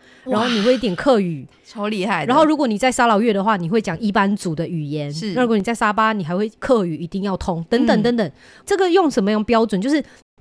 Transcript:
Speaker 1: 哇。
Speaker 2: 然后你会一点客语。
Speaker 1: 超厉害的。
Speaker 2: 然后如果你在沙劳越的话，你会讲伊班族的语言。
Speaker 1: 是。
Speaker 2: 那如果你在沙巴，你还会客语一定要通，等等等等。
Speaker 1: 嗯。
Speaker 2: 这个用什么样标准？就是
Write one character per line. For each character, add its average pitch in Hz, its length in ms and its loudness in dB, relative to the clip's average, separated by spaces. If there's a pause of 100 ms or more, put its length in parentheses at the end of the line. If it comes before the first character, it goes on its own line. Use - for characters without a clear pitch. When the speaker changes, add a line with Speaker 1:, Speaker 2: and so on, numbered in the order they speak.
(260)
Speaker 1:
哇。 262 80 -4
Speaker 2:
然 214 80 2
后 247 80 0
你 220 120 0
会 254 140 4
一 - 20 -2
点 214 180 -2
客 254 240 4
语。 165 280 -4 (180)
Speaker 1:
超 208 220 -8
厉 208 180 -4
害 190 160 -2
的。 156 60 -4
Speaker 2:
然 254 100 2
后 320 80 6
如 311 100 2
果 269 120 0
你 208 100 -2
在 262 140 0
沙 240 160 2
劳 214 120 4
越 226 140 2
的 196 100 -2
话， 214 140 2
你 170 100 -4
会 220 140 0
讲 175 180 -6
伊 208 120 -2
班 202 240 2
族 175 180 -4
的 160 140 -4
语 165 160 -4
言。 143 280 -6
Speaker 1:
是。 170 220 -6
Speaker 2:
那 247 80 0
如 247 60 2
果 220 100 2
你 190 60 0
在 233 100 -4
沙 220 180 0
巴， 220 220 0
你 202 100 -4
还 170 120 -6
会 214 140 -2 (100)
客 226 260 2
语 165 120 -4
一 175 100 -8
定 196 160 -6
要 196 140 -4
通， 165 320 -6
等 240 180 2
等 220 160 2
等 240 120 0
等。 214 120 0
Speaker 1:
嗯。 131 40 -8 (340)
Speaker 2:
这 403 120 0
个 370 120 2
用 339 200 4
什 226 140 0
么 202 80 0
样 214 120 0
标 226 220 2
准？ 185 160 -2
就 247 80 -2
是 294 140 2 (380)